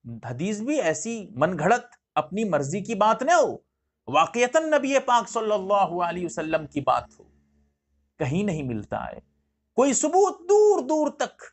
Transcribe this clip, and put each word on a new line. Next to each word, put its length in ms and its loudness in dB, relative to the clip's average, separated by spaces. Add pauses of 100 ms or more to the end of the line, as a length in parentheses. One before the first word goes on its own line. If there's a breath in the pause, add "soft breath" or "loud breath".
(260)
हदीस 340 -6
भी 180 -2
ऐसी 600 -4
मनगढ़ंत, 520 0 (260)
अपनी 280 -2
मर्जी 380 -2
की 120 -6
बात 280 2
न 80 0
हो, 340 2 (440)
वाकयतन 640 2
नबी 240 2
पाक 300 0
सल्लल्लाहु 720 0
अलैहि 280 -4
वसल्लम 400 -4
की 140 -6
बात 280 0 (100)
हो, 80 -20 (920)
कहीं 240 -2
नहीं 200 -4
मिलता 340 -8
है। 220 -12 (560)
कोई 160 4
सबूत, 500 2
दूर 400 6
दूर 260 0 (120)
तक 160 -4 (160)